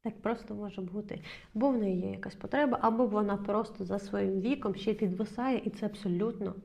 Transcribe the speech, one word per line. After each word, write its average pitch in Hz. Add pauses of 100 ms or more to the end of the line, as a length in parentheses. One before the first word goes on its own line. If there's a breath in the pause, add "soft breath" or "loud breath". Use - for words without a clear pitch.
Так 214
просто 226
може 202
бути. 185 (320 loud breath)
Бо 240
в 262
неї 190
є 190
якась -
потреба, 277
або 226
вона 208
просто 202
за 190
своїм 196
віком 226
ще 220
підвисає, 220
і 214
це -
абсолютно 202 (100)